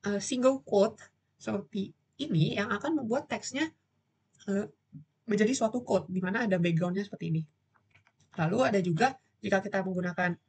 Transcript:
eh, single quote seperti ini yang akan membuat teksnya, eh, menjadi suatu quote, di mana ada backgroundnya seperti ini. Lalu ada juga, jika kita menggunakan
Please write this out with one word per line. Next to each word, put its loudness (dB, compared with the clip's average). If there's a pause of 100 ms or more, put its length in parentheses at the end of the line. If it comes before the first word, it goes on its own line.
eh, -2
single 2
quote 2 (400)
seperti -6 (320)
ini 2
yang -2
akan -2
membuat -4
teksnya, -4 (800)
eh, -2 (580)
menjadi 2
suatu 0
quote, 0
di -2
mana -2
ada 2
backgroundnya 2
seperti -6
ini. 0 (920)
Lalu 0
ada 4
juga, 2 (240)
jika 0
kita -2
menggunakan -2 (120)